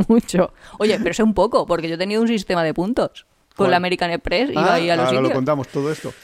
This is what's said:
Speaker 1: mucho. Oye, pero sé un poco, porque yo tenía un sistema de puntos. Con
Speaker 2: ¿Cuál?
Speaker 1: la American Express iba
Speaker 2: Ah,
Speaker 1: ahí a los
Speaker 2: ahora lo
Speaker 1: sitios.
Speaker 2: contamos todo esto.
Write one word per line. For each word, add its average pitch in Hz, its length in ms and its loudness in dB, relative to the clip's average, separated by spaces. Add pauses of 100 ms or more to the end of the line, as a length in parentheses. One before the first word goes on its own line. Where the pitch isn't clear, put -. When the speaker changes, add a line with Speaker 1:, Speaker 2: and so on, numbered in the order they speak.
Speaker 1:
mucho. 185 460 2 (240)
Oye, 208 240 2
pero 170 140 -2
sé 214 80 2
un 220 100 4
poco, 196 320 2
porque 165 240 -2
yo 165 80 -4
tenía 202 240 -2
un 233 60 2
sistema 190 360 0
de 151 120 -2
puntos. 202 500 -4 (300)
Con 196 120 0
Speaker 2:
¿Cuál? 180 40 2
Speaker 1:
la 180 60 4
American 180 340 -2
Express 175 380 -2
iba 156 160 0
Speaker 2:
Ah, 185 80 4
Speaker 1:
ahí 170 160 0
a 170 80 2
los 156 80 0
Speaker 2:
ahora 127 80 2
lo 131 140 0
Speaker 1:
sitios. 127 100 0
Speaker 2:
contamos 131 320 -2
todo 143 200 -4
esto. 151 220 -8 (120)